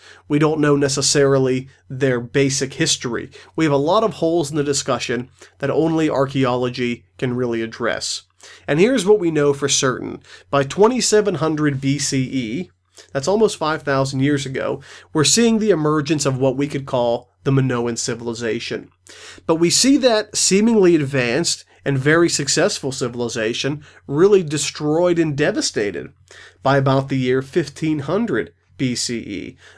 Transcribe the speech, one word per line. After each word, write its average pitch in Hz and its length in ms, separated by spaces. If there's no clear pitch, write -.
We 147 120
don't 156 200
know 147 160
necessarily 139 920
their 131 320
basic 135 540
history. 127 560
We 160 80
have 151 80
a 143 60
lot 175 260
of 190 120
holes 165 340
in 156 80
the 143 60
discussion 131 640
that 143 100
only 160 400
archaeology 123 960
can 127 160
really 120 280
address. 110 600
And 147 120
here's 214 260
what 208 140
we 170 120
know 147 220
for 139 160
certain. 127 520
By 139 140
twenty-seven 208 720
hundred 151 440
B 139 180
C 139 260
E, 127 480
that's 139 140
almost 202 280
five 156 280
thousand 135 360
years 139 260
ago, 131 360
we're 156 100
seeing 226 360
the 214 100
emergence 151 560
of 135 140
what 131 180
we 143 100
could 139 180
call 120 440
the 143 80
Minoan 123 420
civilization. 117 960
But 165 100
we 170 140
see 269 280
that 220 380
seemingly 202 580
advanced 135 680
and 139 100
very 160 320
successful 151 640
civilization 120 920
really 185 380
destroyed 156 760
and 160 180
devastated 135 800
by 135 160
about 135 300
the 135 100
year 127 240
fifteen 156 580
hundred 151 540
B 127 180
C 117 240
E, 101 400